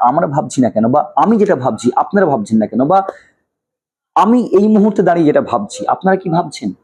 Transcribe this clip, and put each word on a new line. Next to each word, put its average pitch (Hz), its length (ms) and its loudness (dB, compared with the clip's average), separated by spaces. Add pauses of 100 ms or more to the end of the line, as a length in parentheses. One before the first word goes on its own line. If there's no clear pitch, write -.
আমরা - 260 2
ভাবছি 143 340 -4
না 113 80 2
কেন, 110 180 0
বা 139 120 2 (160)
আমি 190 220 2
যেটা 185 180 2
ভাবছি 123 400 -4
আপনারা 190 300 0
ভাবছেন 110 340 0
না 107 80 0
কেন, 113 180 -4
বা 190 140 2 (1160)
আমি 214 240 2 (200)
এই 208 100 4
মুহূর্তে 214 340 2
দাঁড়িয়ে 170 260 2
যেটা 139 120 4
ভাবছি - 400 -6 (120)
আপনারা 190 240 0
কি 190 120 -10
ভাবছেন 160 400 -4 (140)